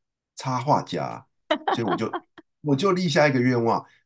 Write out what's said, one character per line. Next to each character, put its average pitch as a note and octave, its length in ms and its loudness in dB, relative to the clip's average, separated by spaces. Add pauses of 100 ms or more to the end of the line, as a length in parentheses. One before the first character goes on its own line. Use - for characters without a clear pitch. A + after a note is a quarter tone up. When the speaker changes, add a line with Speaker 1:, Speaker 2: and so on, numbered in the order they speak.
(340)
Speaker 1:
插 B2+ 240 -6
画 B2 240 0
家。 C2 420 -8 (500)
所 - 60 -2
以 - 20 -2
我 - 140 -2
就， A3 140 -4 (240)
Speaker 2:
<laughs> - 280 -20
Speaker 1:
我 C#3+ 120 0
就 F#3+ 160 2
立 F#3 180 2
下 D3 200 4
一 C#3 40 2
个 B2+ 80 2
愿 B2 220 2
望， A2 220 0 (220)